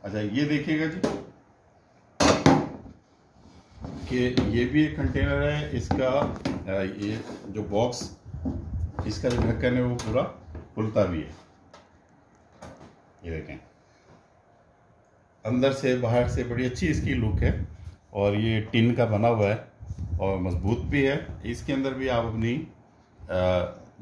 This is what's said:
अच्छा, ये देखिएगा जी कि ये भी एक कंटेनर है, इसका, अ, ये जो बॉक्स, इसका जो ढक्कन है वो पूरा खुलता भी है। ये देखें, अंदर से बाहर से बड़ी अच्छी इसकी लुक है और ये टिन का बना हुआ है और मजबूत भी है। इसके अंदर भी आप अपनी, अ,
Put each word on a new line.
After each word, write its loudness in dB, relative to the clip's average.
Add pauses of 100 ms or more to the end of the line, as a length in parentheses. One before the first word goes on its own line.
अच्छा, -4
ये 0
देखिएगा 0
जी -6 (3000)
कि 2 (160)
ये 4
भी 4
एक -2
कंटेनर 0
है, 0
इसका, 2 (480)
अ, 0
ये -4 (280)
जो -6
बॉक्स, -2 (920)
इसका -4
जो 0
ढक्कन 2
है 2
वो 0
पूरा -2 (520)
खुलता 2
भी -2
है। -8 (1900)
ये -8
देखें, -10 (1900)
अंदर 4
से 2
बाहर 2
से 0
बड़ी -2
अच्छी -2
इसकी 0
लुक 0
है 0 (460)
और 2
ये 2
टिन 4
का 4
बना 4
हुआ 4
है -2 (460)
और 0
मजबूत 0
भी 0
है। 0 (200)
इसके -6
अंदर -2
भी -4
आप 2
अपनी, -2 (600)
अ, 2 (220)